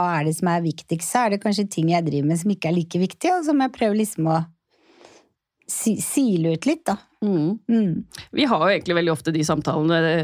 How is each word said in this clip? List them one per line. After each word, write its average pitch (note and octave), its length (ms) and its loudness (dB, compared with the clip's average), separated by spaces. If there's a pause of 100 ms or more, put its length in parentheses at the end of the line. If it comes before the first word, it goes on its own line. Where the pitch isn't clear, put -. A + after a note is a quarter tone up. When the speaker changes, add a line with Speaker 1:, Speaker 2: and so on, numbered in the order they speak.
(120)
Speaker 1:
er D#3 160 0
det D#3 80 0
som F3 140 -2
er E3+ 120 0
viktigst. E3 480 -6
Så B3 140 2
er G#3 100 0
det G3+ 80 -2
kanskje G#3 280 -2
ting D#3+ 200 0
jeg E3+ 160 2
driver C#3+ 220 0
med E3 140 0
som G#3 120 0
ikke F3+ 160 -4
er E3+ 60 0
like F3 260 -2
viktig, F#3+ 300 -2
og F4+ 140 0
som D4 160 2
jeg C4 120 0
prøver G#3+ 240 0
liksom G#3 300 -2
å D#3+ 120 2 (1300)
si-, - 320 -2
sile F3+ 520 2
ut D#3+ 140 -2
litt, D#4+ 180 -2
da. G3 120 0 (220)
Speaker 2:
Mm. F#3 340 0 (120)
Speaker 1:
Mm. G#3+ 280 2 (380)
Speaker 2:
Vi C#4+ 140 0
har F#3 200 2
jo F#3+ 80 4
egentlig F3 240 0
veldig E3+ 160 2
ofte D#3+ 200 -2
de D#3 120 0
samtalene D#3 560 0 (220)